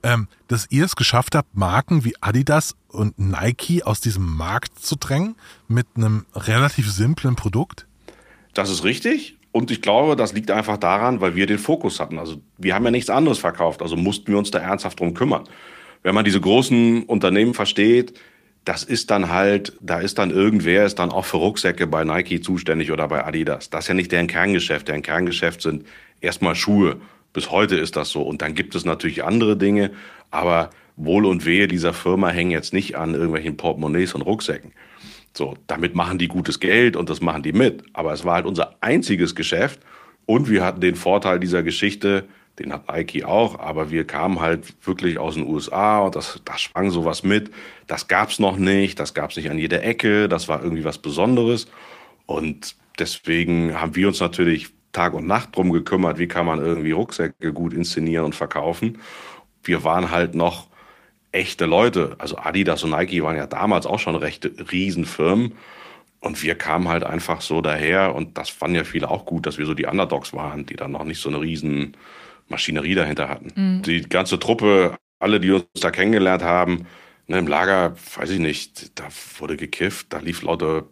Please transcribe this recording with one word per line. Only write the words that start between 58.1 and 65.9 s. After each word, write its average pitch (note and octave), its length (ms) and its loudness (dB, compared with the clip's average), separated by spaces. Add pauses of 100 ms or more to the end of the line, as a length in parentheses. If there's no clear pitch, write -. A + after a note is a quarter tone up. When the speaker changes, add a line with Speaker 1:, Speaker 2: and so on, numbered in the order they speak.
Speaker 2:
und D2 120 -4
verkaufen. E2+ 640 -4 (640)
Wir E2+ 180 0
waren E2+ 300 0
halt F2 240 0
noch E2+ 320 0 (640)
echte F#2 340 -2
Leute. F2+ 520 2
Also C#2+ 200 -8
Adidas E2+ 460 0
und D#2+ 60 -2
Nike D#2+ 340 0
waren D#2+ 120 -2
ja C#2+ 120 -6
damals G2 380 0
auch G#2+ 120 -2
schon E2 160 -2
rechte D2+ 380 -6 (180)
Riesenfirmen. F2+ 840 0 (640)